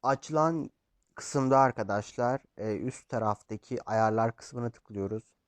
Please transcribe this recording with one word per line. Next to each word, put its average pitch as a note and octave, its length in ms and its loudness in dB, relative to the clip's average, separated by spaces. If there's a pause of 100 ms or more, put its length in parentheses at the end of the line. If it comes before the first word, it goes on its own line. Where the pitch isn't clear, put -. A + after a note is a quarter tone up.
Açılan D#3 640 0 (460)
kısımda C3+ 440 2
arkadaşlar, A#2+ 800 0 (160)
e, G#2+ 200 -4
üst - 320 -8
taraftaki A2 800 -4
ayarlar A2 460 2
kısmını A#2+ 360 -8
tıklıyoruz. G#2 760 -8